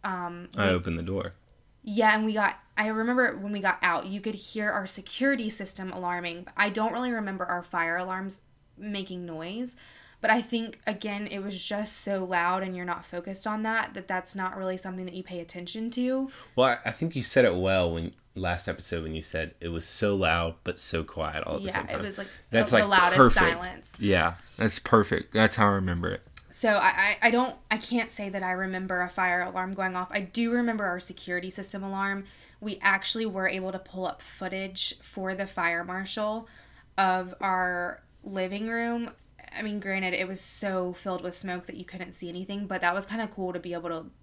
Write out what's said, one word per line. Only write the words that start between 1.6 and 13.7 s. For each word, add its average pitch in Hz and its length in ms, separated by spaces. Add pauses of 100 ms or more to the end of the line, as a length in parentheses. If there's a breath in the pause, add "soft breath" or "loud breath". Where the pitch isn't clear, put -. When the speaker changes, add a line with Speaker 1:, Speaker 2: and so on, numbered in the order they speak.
Speaker 1:
Yeah, 214 300
and 214 120
we 220 80
got, 208 260 (180)
I 214 100
remember 233 500
when 202 160
we 202 60
got 185 220
out, 175 240
you 196 160
could 208 140
hear 208 340
our 196 160
security 233 640
system 190 420
alarming. 175 520
But - 140
I 208 120
don't 220 240
really 247 180
remember 190 340
our 175 180
fire 165 340
alarms 185 440 (360)
making 190 480
noise. 175 500 (460 loud breath)
But 220 80
I 226 140
think, 226 420
again, 208 400
it 202 140
was 190 260
just 214 320
so 196 260
loud 180 380
and 185 140
you're 180 100
not 175 200
focused 190 420
on 214 160
that, 220 320